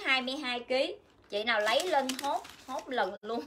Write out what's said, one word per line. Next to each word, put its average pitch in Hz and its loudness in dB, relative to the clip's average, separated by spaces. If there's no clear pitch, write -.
hai 269 2
mươi 262 -4
hai 247 -4
ký. 277 0
Chị 208 -2
nào 214 4
lấy 247 4
lên 269 4
hốt, 294 0
hốt 269 -6
lần 208 0
luôn. 226 -4